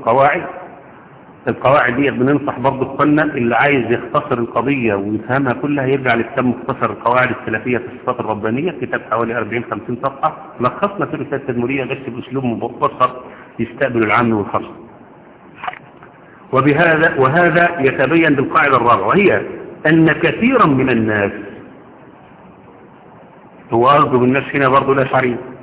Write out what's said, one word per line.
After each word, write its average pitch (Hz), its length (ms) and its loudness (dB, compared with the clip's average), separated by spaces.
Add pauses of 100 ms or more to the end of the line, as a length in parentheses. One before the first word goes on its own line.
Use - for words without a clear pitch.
قواعد. 135 380 2 (1040)
القواعد 123 480 2
دي 139 160 0
بننصح 135 480 0
برضه 131 360 -2
اخواننا 147 280 2
اللي 120 320 -2
عايز 127 360 2
يختصر 127 460 -2
القضية 117 580 -2
ويفهمها 107 580 -2
كلها 143 320 -4
يرجع 131 300 0
لكتاب 117 300 -2
مختصر 123 440 -2
القواعد 123 520 0
السلفية 117 360 -2
في - 80 -8 (100)
الصفات 123 240 -6
الربانية، 110 520 -4 (100)
كتاب 123 200 -4 (100)
حوالي 117 260 -2
أربعين 113 340 -4
خمسين 113 320 -6
صفحة، 151 340 -4 (220)
لخصنا 160 460 -2
فيه 160 120 -6
رسالة 139 180 -6
التدمرية 131 480 -4
بس 117 140 -6 (100)
بأسلوب 123 380 -8
مبسط 120 680 -2 (480)
يستقبل 120 440 -2
العام 113 300 2
والخاص. 104 300 -2 (1900)
وبهذا، 156 680 4
وهذا 170 600 4
يتبين 139 560 2
بالقاعدة 139 420 2
الرابعة، 113 300 2
وهي 131 340 4 (460)
أن 160 240 6
كثيرا 208 540 2
من 131 240 2
الناس، 107 420 0 (2500)
هو 120 160 4
قصده 143 300 6
بالناس 127 260 2 (100)
هنا 139 160 2
برضه 135 240 4
الأشعرية 127 440 0 (240)